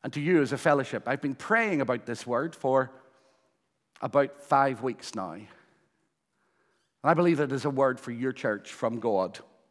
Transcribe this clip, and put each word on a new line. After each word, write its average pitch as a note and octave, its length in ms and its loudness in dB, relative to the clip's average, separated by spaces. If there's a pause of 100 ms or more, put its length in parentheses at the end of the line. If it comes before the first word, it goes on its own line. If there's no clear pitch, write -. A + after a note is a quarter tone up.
And B2 80 -8
to D3 80 -6
you D#3+ 220 4
as B2+ 100 0
a C#3 60 -4
fellowship, C3+ 500 0
I've C3+ 140 -2
been C#3 120 -4
praying G#3+ 460 0
about B2+ 240 -2
this A#2 220 -8
word B2+ 280 -2
for C3 380 0 (1080)
about C#3 400 0
five C#3 400 2
weeks B2 320 -8
now. F#2 260 -8 (1600)
And C#3+ 80 4
I E3+ 40 6
believe E3+ 240 4
it C#3 140 0
is C3 120 -4
a D3 60 0
word C3 300 2
for - 100 -10
your B2 220 -4
church G#2+ 400 -4
from A#2 260 -4
God. G2+ 400 0 (320)